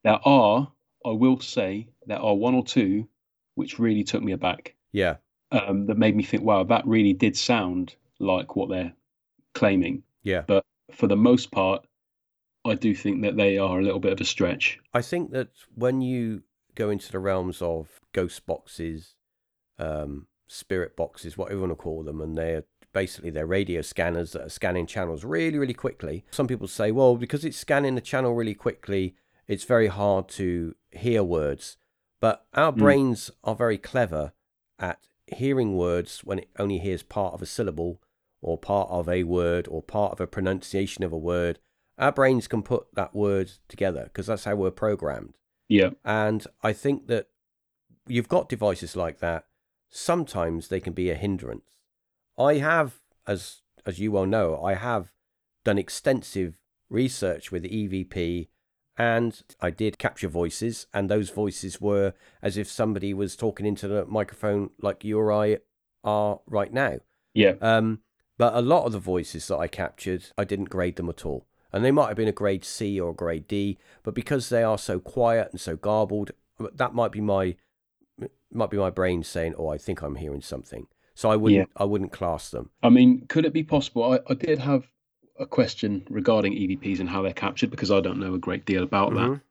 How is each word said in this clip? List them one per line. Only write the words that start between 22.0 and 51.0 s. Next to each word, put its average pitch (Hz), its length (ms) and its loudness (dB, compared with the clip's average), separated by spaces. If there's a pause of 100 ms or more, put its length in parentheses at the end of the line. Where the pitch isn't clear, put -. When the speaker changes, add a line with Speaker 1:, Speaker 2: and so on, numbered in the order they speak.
Speaker 2:
them, 78 180 -8
and 80 160 -6
they're 82 260 -2 (300)
basically, 90 360 -4
they're 78 160 -4
radio 90 360 0
scanners 85 500 -4
that 71 140 -10
are - 40 -14
scanning 90 360 -2
channels 85 400 -6
really, 160 320 -2
really 135 160 0
quickly. 90 580 -8
Some 135 160 0
people 104 200 -4
say, 107 240 0
"Well, 123 260 6
because 139 260 -4
it's 160 140 -6
scanning 139 380 0
the 120 60 -2
channel 127 320 0
really 110 220 -2
quickly, 98 600 -2 (320)
it's 104 160 -4
very 117 240 4
hard 98 400 0
to 87 480 -4 (160)
hear 110 320 0
words." 78 540 -2 (420)
But - 340 0
our 147 200 2
Speaker 1:
Mm. 123 40 -4
Speaker 2:
brains 135 540 4 (140)
are 110 100 -2
very 113 220 0
clever 80 560 -2 (440)
at - 300 -8 (200)
hearing 123 500 0
words 87 480 0
when 95 140 -4
it - 180 -14
only 101 220 -2
hears 92 240 -4
part 92 300 -4
of - 80 -10
a 87 40 -6
syllable 87 560 -4 (400)
or 82 160 -2
part 101 320 0
of 87 180 -2
a 90 160 0
word 87 440 0
or 80 140 -8
part - 300 -2
of - 80 -10
a 90 80 -4
pronunciation 95 760 -4
of 82 100 -4
a 82 40 -6
word. 85 420 -2 (380)
Our 139 140 2
brains 131 360 2
can 110 160 -4
put - 320 -4
that 98 200 -4
word 98 360 0 (160)
together 85 460 -4
'cause 92 140 -8
that's 107 180 -4
how 104 100 -2
we're 95 160 0
programmed. 80 680 -4 (300)
Speaker 1:
Yeah. 95 240 6 (120)
Speaker 2:
And 107 420 0 (180)
I 107 100 2
think - 340 -2
that 113 220 -2 (800)
you've 120 220 0
got 175 200 2
devices 101 460 -2
like 85 240 -4
that. 85 260 -2 (440)
Sometimes 87 800 -2
they 95 120 -4
can 85 140 -8
be 90 160 -2